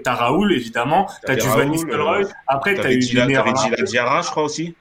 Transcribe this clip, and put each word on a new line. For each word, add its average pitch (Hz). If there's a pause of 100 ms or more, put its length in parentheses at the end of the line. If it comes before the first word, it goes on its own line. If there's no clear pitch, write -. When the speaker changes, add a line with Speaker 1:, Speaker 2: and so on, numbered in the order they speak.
Speaker 1:
t'as 123
Raoul, 151
évidemment. 127 (140)
T'as 135
Speaker 2:
T'avais 123
Speaker 1:
Giovanni 139
Speaker 2:
Raoul, 165
Speaker 1:
Nistelrooy. 160
Speaker 2:
euh, 196 (180)
Speaker 1:
Après, 139
t'as -
Speaker 2:
t'avais 131
Speaker 1:
eu 127
Speaker 2:
Gila-, 123
Speaker 1:
des 123
meilleurs 135
Speaker 2:
t'avais 127
Gila 131
Speaker 1:
marqueurs. 113
Speaker 2:
Diarra, 123
je 165
crois, 156
aussi. 160